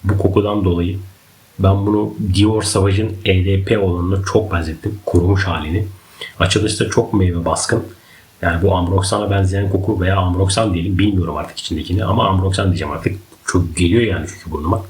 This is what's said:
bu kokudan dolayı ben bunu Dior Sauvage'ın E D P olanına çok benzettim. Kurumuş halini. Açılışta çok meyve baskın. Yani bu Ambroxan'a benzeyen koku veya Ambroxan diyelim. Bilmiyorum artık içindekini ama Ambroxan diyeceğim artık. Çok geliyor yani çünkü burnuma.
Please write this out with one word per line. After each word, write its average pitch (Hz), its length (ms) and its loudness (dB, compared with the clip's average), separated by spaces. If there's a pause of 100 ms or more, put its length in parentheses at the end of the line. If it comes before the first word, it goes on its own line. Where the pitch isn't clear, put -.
bu 98 140 2
kokudan 101 460 2
dolayı 87 340 0 (600)
ben 98 280 4
bunu 107 280 0 (200)
Dior 107 280 2
Sauvage'ın 98 640 0
E 92 200 2
D 98 200 0
P 110 140 2
olanına 95 540 0
çok 87 200 0
benzettim. 82 540 -4
Kurumuş 95 380 2
halini. 82 420 -2 (520)
Açılışta 101 520 0
çok - 240 0
meyve 90 300 2
baskın. - 400 -2 (580)
Yani 85 200 0
bu 95 120 4
Ambroxan'a 95 560 0
benzeyen 98 400 0
koku 95 300 0
veya 92 160 2
Ambroxan 95 580 0
diyelim. 92 240 0
Bilmiyorum 92 380 0
artık - 220 -8
içindekini 82 460 -4
ama 110 240 2
Ambroxan 95 380 2
diyeceğim 78 260 0
artık. 78 240 -2 (300)
Çok 82 300 0
geliyor 90 260 4
yani 90 320 -2
çünkü - 160 -16
burnuma. 78 380 -2